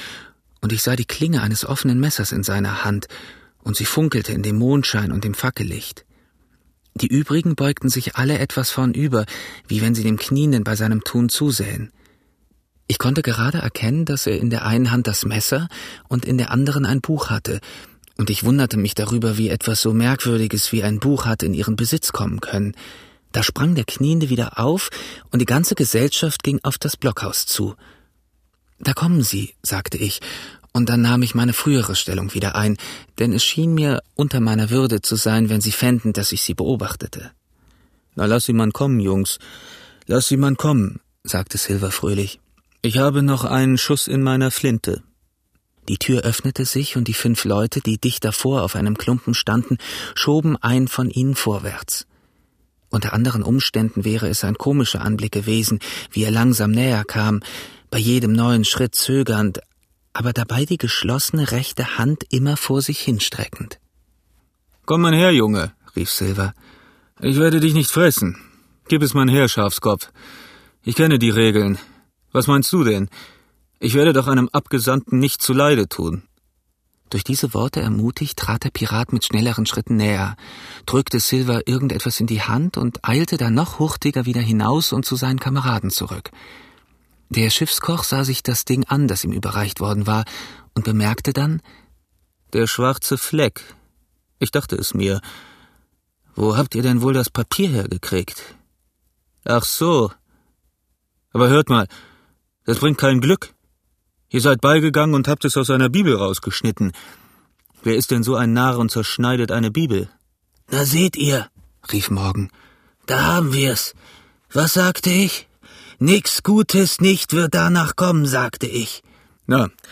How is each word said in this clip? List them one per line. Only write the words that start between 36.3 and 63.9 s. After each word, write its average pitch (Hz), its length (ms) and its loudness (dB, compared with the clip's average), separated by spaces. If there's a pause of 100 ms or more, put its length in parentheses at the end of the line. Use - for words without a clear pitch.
ich 101 120 -4
sie 87 120 -2
beobachtete. - 800 -6 (840)
„Na, 90 120 -2
lass 117 180 2
sie 123 80 -2
man 110 200 2
kommen, 135 280 0
Jungs, 98 380 0 (680)
lass 123 220 0
sie 139 80 2
man 139 200 2
kommen“, 131 440 0 (240)
sagte 95 340 -4
Silver 98 320 -4
fröhlich. 101 480 -4 (440)
„Ich 117 160 0
habe 143 260 4
noch 135 200 0
einen 131 340 2
Schuss - 280 0
in 135 160 0
meiner 131 300 2
Flinte.“ 113 500 -2 (840)
Die 104 100 -2
Tür 127 220 0
öffnete 131 440 -2
sich, 135 320 -4
und 120 120 0
die 117 60 -2
fünf 117 300 0
Leute, 107 360 0
die 110 180 0
dicht - 260 -2
davor 127 380 0
auf 101 140 -2
einem 104 200 0
Klumpen 120 380 -2
standen, 117 440 0 (360)
schoben 151 440 2
einen 127 280 2
von 123 240 -2
ihnen 131 240 0
vorwärts. - 720 -4 (840)
Unter 107 220 -2
anderen 117 300 0
Umständen 113 600 0
wäre 110 240 0
es 101 160 -2
ein 101 120 -2
komischer 139 440 0
Anblick 104 320 -2
gewesen, 110 480 0 (320)
wie 107 100 -2
er 107 80 0
langsam 113 400 4
näher 117 340 2
kam, 107 360 0 (500)
bei 120 80 -4
jedem 113 360 2
neuen 117 320 4
Schritt - 280 0
zögernd, 110 640 0 (520)
aber 113 220 -2
dabei 117 320 -2
die 175 100 -2
geschlossene 131 760 -2
rechte - 440 -4
Hand 143 320 -2
immer 139 300 0
vor 135 240 0
sich 147 180 -4
hinstreckend. - 800 -6 (1040)